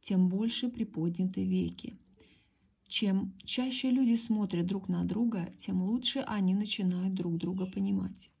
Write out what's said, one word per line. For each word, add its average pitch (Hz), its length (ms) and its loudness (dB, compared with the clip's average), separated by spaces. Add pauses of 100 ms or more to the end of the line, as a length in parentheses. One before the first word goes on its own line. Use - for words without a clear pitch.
тем 185 260 4
больше 226 400 0
приподняты 185 760 -2
веки. 185 520 -2 (880)
Чем 190 480 0 (100)
чаще 254 480 -2
люди 247 240 6
смотрят 202 500 0
друг 190 220 -2
на 175 160 0
друга, 190 440 0 (100)
тем 190 220 -2
лучше 240 460 0
они 190 280 2
начинают 190 600 0
друг 175 220 -2
друга 185 300 -2
понимать. 190 640 -4 (100)